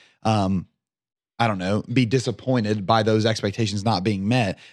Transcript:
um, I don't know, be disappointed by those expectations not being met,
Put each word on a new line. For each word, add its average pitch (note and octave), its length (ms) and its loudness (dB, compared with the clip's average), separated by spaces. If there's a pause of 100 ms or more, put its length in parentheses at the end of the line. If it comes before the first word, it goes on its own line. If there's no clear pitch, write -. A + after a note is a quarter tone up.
(220)
um, G2 440 0 (720)
I A#2 100 0
don't G#2 100 -2
know, F#2+ 240 -2 (100)
be B2+ 140 2
disappointed G#2+ 800 -2
by A2+ 160 4
those A2 240 2
expectations G#2+ 580 -2
not G#2 180 0
being G2 240 -2
met, A2 320 0 (140)